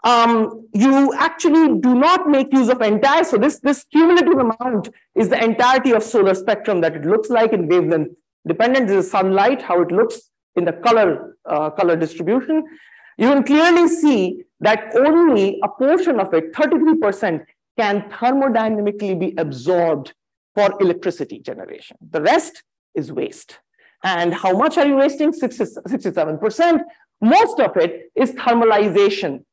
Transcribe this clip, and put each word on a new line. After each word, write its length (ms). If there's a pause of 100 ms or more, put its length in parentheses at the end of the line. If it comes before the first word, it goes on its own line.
Um, 680
you 420
actually 680
do 140
not 340
make 240
use 160
of 120
entire, 440
so 120
this, 220
this 260
cumulative 540
amount 500 (260)
is 140
the 140
entirety 500
of 100
solar 320
spectrum 480
that 120
it 100
looks 240
like 240
in 140
wavelength 460 (340)
dependent. 400
This 200
is 40
sunlight, 520
how 200
it 80
looks 400 (240)
in 100
the 80
color, 720
uh, 260
color 260
distribution. 680 (540)
You 140
can 100
clearly 460
see 560 (160)
that 340
only 720
a 40
portion 520
of 140
it, 200
thirty-three 440
percent, 440 (340)
can 340
thermodynamically 1080
be 200
absorbed 760 (400)
for 120 (140)
electricity 600
generation. 560 (140)
The 120
rest 400 (320)
is 180
waste. 460 (460)
And 280
how 240
much 220
are 80
you 100
wasting? 360
Sixty, 320
sixty-seven 720
percent. 440 (380)
Most 380
of 180
it 380
is 180
thermalization. 1080 (100)